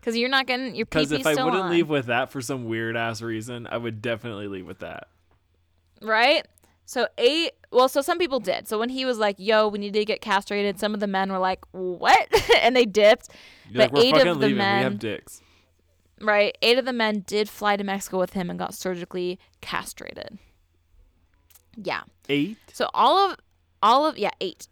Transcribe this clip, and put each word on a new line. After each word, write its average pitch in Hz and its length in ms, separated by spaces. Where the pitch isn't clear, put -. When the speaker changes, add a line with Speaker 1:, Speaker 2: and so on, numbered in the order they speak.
Speaker 1:
'Cause 233 160
you're 233 100
not 269 200
getting 254 280
your 131 100
Speaker 2:
'Cause 151 280
if 147 60
Speaker 1:
pee-pee 156 100
Speaker 2:
I 156 40
Speaker 1:
still 151 120
Speaker 2:
wouldn't 190 180
Speaker 1:
on. 175 80
Speaker 2:
leave 170 160
with 143 200
that 123 220
for 139 120
some 127 240
weird-ass 113 560
reason, 113 500
I 113 60
would 113 240
definitely 110 480
leave 92 160
with 85 140
that. - 280
Speaker 1:
Right? 233 440
So 240 220
eight, 294 360
well, 254 160
so 277 140
some 349 160
people 277 240
did. - 260
So 220 100
when 233 120
he 262 160
was 247 120
like, 208 220
"Yo, 214 300
we 202 100
need 202 140
to 214 100
get 214 160
castrated," 202 580
some 208 160
of 214 60
the 208 80
men 190 240
were 190 80
like, 185 320
"What?" 185 560
<laughs> - 120
And 240 140
they 247 100
dipped. 214 440
Speaker 2:
You're 107 80
Speaker 1:
But - 20
Speaker 2:
like, - 140
"We're 143 160
Speaker 1:
eight - 60
Speaker 2:
fucking - 120
Speaker 1:
of 170 140
the - 60
Speaker 2:
leaving. 139 100
Speaker 1:
men - 220
Speaker 2:
We - 40
have 117 160
dicks." - 420
Speaker 1:
Right. 208 420
Eight 226 160
of 262 60
the 254 80
men 214 340
did 208 220
fly 208 300
to 202 80
Mexico 196 340
with 180 140
him 180 160
and 175 100
got 180 140
surgically 180 680
castrated. - 760
Yeah. 175 240
Speaker 2:
Eight? 147 300
Speaker 1:
So - 200
all 269 240
of, - 60
all 247 240
of, 311 120
yeah, 196 140
eight. - 300